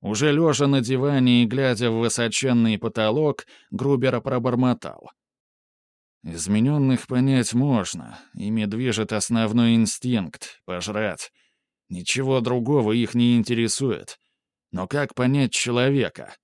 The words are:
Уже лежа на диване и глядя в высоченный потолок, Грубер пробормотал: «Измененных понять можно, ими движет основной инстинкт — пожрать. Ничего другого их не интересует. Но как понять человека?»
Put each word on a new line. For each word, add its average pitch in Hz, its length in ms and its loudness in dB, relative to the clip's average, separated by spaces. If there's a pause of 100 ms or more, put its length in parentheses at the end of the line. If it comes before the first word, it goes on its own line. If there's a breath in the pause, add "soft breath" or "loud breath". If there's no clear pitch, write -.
Уже 110 300 0
лежа 147 340 2
на 139 160 2
диване 127 640 4
и - 20 0
глядя 123 440 0
в 113 100 0
высоченный 117 800 2
потолок, 117 680 -2 (240 soft breath)
Грубер 127 500 0
пробормотал: 123 920 -2 (1120)
«Измененных 113 840 0
понять 131 440 0
можно, 110 680 -2 (160)
ими 107 300 -4
движет 110 480 -2
основной 113 640 2
инстинкт — 110 920 -2
пожрать. 92 680 -6 (560)
Ничего 127 520 -2
другого 123 520 0
их 117 220 0
не 120 220 4
интересует. 117 840 -2 (520)
Но 92 160 -6
как 143 280 -4
понять 127 380 2
человека?» 123 920 0